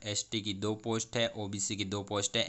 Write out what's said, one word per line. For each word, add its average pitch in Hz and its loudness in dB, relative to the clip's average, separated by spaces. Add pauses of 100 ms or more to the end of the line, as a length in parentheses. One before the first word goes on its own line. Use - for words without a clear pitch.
एसटी 107 -2
की 104 -2
दो 104 2 (100)
पोस्ट 113 0
है, 117 4
ओबीसी 101 -2
की 101 0
दो 101 0
पोस्ट 101 0
है, 113 4